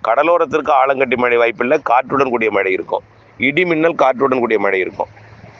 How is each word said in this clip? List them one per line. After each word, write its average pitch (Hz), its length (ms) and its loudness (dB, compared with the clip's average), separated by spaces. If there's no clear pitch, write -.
கடலோரத்திற்கு 147 680 0
ஆலங்கட்டி 131 300 0
மழை 120 220 0
வாய்ப்பில்லை, 120 460 0
காற்றுடன் 131 460 0
கூடிய 113 220 0
மழை 98 200 0
இருக்கும். - 320 -6
இடி 143 280 -2
மின்னல் 165 300 0
காற்றுடன் 131 440 0
கூடிய 113 200 0
மழை 98 200 0
இருக்கும். 92 280 -6